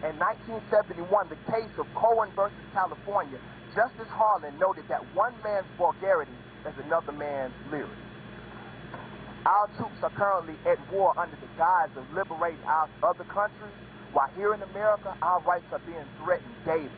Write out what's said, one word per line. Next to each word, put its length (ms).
In 120
nineteen 420
seventy-one, 560
the 120
case 260
of 180
Cohen 400
versus 360
California, 680
Justice 320
Harlan 500
noted 300
that 160
one 180
man's 240
vulgarity 540
is 80
another 260
man's 420
lyrics. 220
Our 320
troops 240
are 80
currently 460
at 120
war 260
under 200
the 200
guise 380
of 180
liberating 520
our 240
other 220
countries, 480
while 220
here 180
in 100
America, 580
our 200
rights 300
are 140
being 200
threatened 320
daily. 320